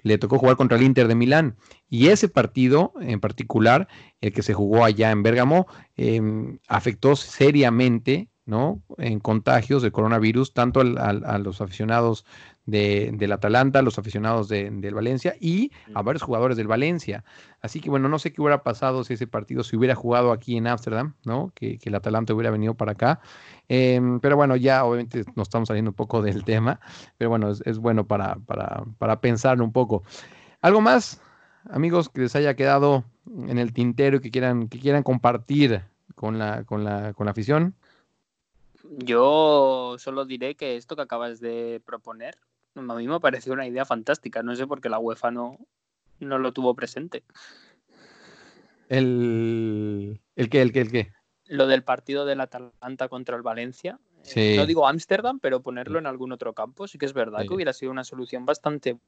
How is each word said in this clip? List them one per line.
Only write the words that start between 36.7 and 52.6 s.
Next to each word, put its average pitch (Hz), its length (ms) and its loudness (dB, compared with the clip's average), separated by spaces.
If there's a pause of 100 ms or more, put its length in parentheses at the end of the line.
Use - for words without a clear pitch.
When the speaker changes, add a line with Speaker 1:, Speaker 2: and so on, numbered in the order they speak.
Speaker 1:
la, 104 300 -6
con 104 120 -6
la 104 60 -2
afición? 151 440 0 (1200)
Speaker 3:
Yo 131 1000 4
solo 135 260 -8
diré 131 300 -8
que 127 220 -8
esto 120 180 -14
que 147 60 -10
acabas 117 400 -8
de 117 440 -10
proponer, 117 520 -16 (380)
a 139 60 -16
mí 117 260 -8
me 165 120 -4
pareció 127 340 -2
una 131 140 -6
idea 127 180 -6
fantástica. 117 580 -6
No 120 120 -6
sé 131 100 -6
por 139 140 -10
qué 120 80 -10
la 110 120 -4
uefa 113 300 -6
no, 120 280 -10 (640)
no 139 200 -6
lo 127 140 -4
tuvo 127 200 0
presente. 135 500 -10 (1700)
Speaker 1:
¿El, 113 1300 -2 (140)
el 117 140 -2
qué, 139 120 4
el 123 100 4
qué, 127 100 0
el 110 100 -4
qué? 117 200 -2 (340)
Speaker 3:
Lo 139 220 0
del 131 160 2
partido 139 420 -6
del 139 160 -4
Atalanta 127 680 -12